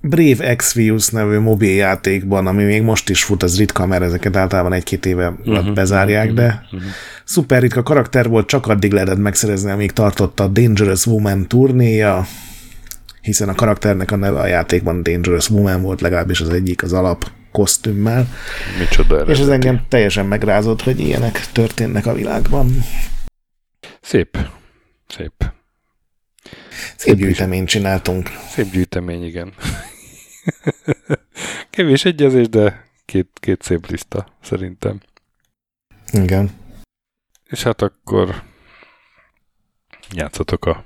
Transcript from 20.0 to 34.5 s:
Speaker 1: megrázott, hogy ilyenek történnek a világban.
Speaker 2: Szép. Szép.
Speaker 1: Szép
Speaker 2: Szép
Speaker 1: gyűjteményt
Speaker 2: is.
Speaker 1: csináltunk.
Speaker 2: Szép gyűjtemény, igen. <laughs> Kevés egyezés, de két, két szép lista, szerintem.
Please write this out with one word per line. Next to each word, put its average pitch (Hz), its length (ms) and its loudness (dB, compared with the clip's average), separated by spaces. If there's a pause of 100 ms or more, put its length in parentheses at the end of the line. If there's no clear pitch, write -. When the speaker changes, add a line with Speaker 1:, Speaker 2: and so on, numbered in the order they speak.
Speaker 1:
megrázott, 104 560 0
hogy 135 180 -2
ilyenek 120 520 -2
történnek 113 540 0
a 117 80 0
világban. 123 640 2 (1200)
Speaker 2:
Szép. - 380 -2 (680)
Szép. - 240 -14 (1600)
Speaker 1:
Szép - 0 -
Speaker 2:
Szép - 200 2
Speaker 1:
gyűjteményt 92 480 0
Speaker 2:
is. 87 60 -6
Speaker 1:
csináltunk. 92 580 -2 (200)
Speaker 2:
Szép 98 220 -4
gyűjtemény, 90 540 -4
igen. 85 280 -12 (1200)
<laughs> - 960 -8
Kevés 151 340 2
egyezés, 135 440 2
de 107 360 2 (200)
két, 92 240 -4 (120)
két 95 220 -2
szép 87 240 -4
lista, - 400 -10 (160)
szerintem. 98 580 -8 (1120)